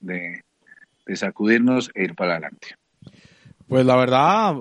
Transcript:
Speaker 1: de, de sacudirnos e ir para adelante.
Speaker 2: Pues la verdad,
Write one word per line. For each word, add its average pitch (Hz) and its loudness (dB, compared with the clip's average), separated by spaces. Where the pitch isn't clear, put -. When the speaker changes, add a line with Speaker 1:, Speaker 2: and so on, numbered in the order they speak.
Speaker 1:
de, 87 -10
de 95 -8
sacudirnos 117 0
e 95 -4
ir 85 -6
para 90 -2
adelante. 80 -12
Speaker 2:
Pues 131 2
la 127 4
verdad, 151 2